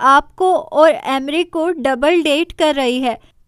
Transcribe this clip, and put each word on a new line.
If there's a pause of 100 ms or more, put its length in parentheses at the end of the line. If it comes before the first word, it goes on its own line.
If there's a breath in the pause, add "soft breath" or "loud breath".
आपको
और
एमरे
को
डबल
डेट
कर
रही
है।" (280 soft breath)